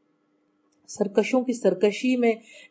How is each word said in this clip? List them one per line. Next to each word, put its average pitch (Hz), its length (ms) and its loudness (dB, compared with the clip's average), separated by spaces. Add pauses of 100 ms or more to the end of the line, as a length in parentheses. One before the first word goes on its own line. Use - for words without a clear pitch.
(880)
سرکشوں 208 540 0
کی 247 120 -2
سرکشی 208 640 0
میں 233 160 2 (380)